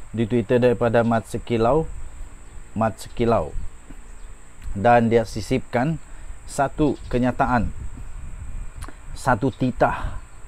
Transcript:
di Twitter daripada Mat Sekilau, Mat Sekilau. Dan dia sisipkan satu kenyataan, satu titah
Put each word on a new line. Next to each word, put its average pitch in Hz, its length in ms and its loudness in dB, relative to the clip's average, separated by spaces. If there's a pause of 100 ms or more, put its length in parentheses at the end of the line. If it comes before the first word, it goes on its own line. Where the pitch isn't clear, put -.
(160)
di 117 80 4
Twitter 120 320 2
daripada 120 480 6
Mat 113 240 2
Sekilau, 117 560 2 (880)
Mat 110 240 0
Sekilau. 113 560 0 (1200)
Dan 117 400 6
dia 113 160 4
sisipkan 127 720 -2 (480)
satu 139 480 2 (160)
kenyataan, 123 560 2 (1400)
satu 127 400 2
titah - 640 0 (320)